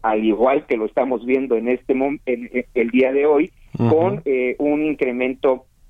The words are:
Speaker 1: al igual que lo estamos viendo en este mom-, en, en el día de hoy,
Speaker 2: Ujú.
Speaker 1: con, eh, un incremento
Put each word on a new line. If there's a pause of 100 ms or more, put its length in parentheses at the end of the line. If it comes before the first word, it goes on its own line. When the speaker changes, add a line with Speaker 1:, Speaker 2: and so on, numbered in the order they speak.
Speaker 1:
al
igual
que
lo
estamos
viendo
en
este
mom-,
en,
en (100)
el
día
de
hoy, (240)
Speaker 2:
Ujú.
Speaker 1:
con,
eh,
un
incremento (240)